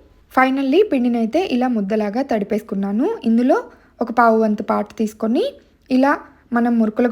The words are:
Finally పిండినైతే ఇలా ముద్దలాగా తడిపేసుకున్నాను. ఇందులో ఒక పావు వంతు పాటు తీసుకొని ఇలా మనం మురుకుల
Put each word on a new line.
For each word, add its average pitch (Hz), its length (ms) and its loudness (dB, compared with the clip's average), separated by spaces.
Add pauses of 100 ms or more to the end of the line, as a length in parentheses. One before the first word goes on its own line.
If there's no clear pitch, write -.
(360)
Finally 269 420 2 (120)
పిండినైతే 240 500 0 (140)
ఇలా 247 200 0
ముద్దలాగా 214 460 -2 (100)
తడిపేసుకున్నాను. 202 760 -2 (220)
ఇందులో 247 280 4 (460)
ఒక 226 160 -4
పావు 226 240 6
వంతు 214 280 -2
పాటు 208 300 -4
తీసుకొని 226 420 -2 (540)
ఇలా 269 160 4 (440)
మనం 240 220 2
మురుకుల 226 340 2